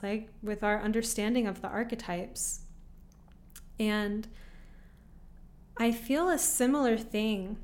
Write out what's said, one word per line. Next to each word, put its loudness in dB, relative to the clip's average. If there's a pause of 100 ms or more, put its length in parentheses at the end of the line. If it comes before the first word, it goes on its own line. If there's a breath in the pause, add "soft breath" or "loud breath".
like, -4 (120)
with -4
our 4
understanding 2
of -4
the -4
archetypes. -4 (1160)
And 0 (1500 soft breath)
I 4
feel 2
a 6
similar 4
thing 0